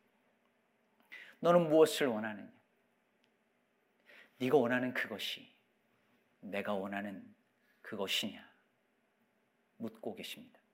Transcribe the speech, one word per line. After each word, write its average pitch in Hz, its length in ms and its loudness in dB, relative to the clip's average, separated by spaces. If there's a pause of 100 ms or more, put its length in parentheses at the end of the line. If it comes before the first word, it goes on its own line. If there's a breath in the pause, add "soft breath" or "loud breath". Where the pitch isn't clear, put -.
(1400 loud breath)
"너는 170 280 6
무엇을 151 400 6
원하느냐? 107 400 -6 (1900 soft breath)
네가 131 180 2
원하는 127 380 2
그것이 - 600 -8 (880)
내가 101 340 -6
원하는 101 480 -8 (600)
그것이냐?" - 680 -6 (1300)
묻고 110 340 -10
계십니다. - 460 -16 (140)